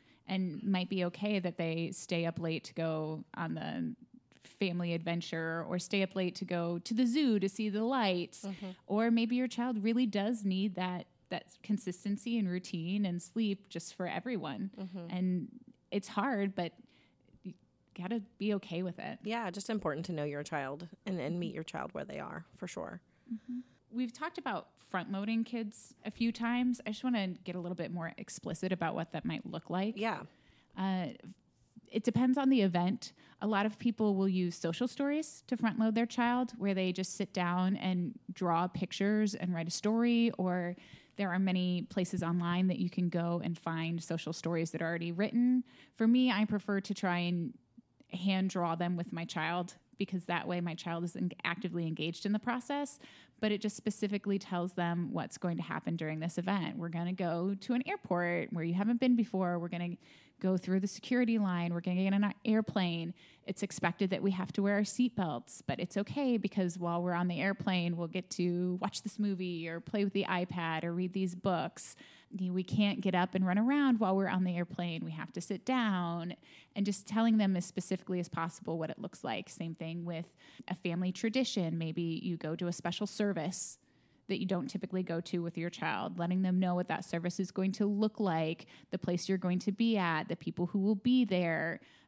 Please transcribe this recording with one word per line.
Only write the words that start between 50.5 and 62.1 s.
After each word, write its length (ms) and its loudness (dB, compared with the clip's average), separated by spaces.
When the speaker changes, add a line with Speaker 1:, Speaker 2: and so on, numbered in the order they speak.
Speaker 1:
my 140 -2
child 280 -4
is 120 -4
en-, 160 0
actively 440 -2
engaged 380 -2
in 80 0
the 60 2
process, 600 -4
but 120 2
it 100 0
just 140 -2
specifically 640 0
tells 360 -2
them 380 0
what's 260 -4
going 200 -2
to 60 -4
happen 320 -4
during 240 -2
this 180 -4
event. 400 0
We're 120 -6
gonna 240 -2
go 480 0
to 120 -2
an 140 2
airport 640 0
where 100 -2
you 100 0
haven't 260 2
been 160 6
before. 440 2
We're 100 -4
gonna 260 -4
go 160 4
through 220 2
the 80 2
security 500 2
line. 360 2
We're 80 0
gonna 220 2
get 100 4